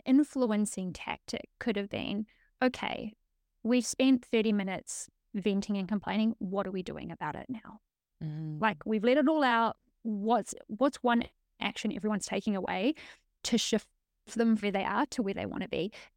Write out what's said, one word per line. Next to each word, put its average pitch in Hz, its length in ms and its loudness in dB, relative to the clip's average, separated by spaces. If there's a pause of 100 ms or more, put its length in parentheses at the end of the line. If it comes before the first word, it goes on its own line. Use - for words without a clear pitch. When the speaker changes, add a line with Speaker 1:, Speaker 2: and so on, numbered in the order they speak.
Speaker 1:
influencing 214 880 2
tactic - 560 -10 (100)
could 220 160 -2
have 202 140 -4
been, - 360 -4 (360)
"Okay, 254 540 -2 (480)
we've 240 220 2
spent 262 380 4
thirty 220 300 2
minutes 196 560 -4 (240)
venting 202 420 0
and 190 140 -4
complaining. 214 500 0
What 190 260 -4
are 185 60 -8
we 185 120 -4
doing 165 280 -10
about 156 240 -6
it - 140 -10
now? 220 320 -12 (420)
Speaker 2:
Mm. 156 380 -6
Speaker 1:
Like, 214 240 0
we've 214 180 0
let 247 140 6
it 277 100 4
all 311 160 4
out. 233 320 2 (280)
What's, 214 520 0 (120)
what's 262 360 0
one 240 220 4 (340)
action - 340 -4
everyone's 208 340 -2
taking 202 280 0
away 190 380 0 (500)
to - 140 2
shift - 320 0 (460)
them 226 200 4
where 202 160 0
they 196 140 0
are 214 220 2
to - 140 -4
where 196 120 0
they - 120 -4
wanna - 220 -4
be?" 180 240 -2 (260)